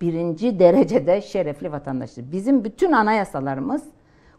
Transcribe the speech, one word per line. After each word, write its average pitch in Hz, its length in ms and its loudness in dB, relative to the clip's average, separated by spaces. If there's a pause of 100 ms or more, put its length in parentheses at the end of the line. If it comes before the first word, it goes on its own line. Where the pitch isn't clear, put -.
birinci 170 580 -2
derecede 185 600 4
şerefli 170 520 -6
vatandaşıdır. 131 600 -10
Bizim 214 320 0
bütün 330 280 -2
anayasalarımız 202 920 -2 (540)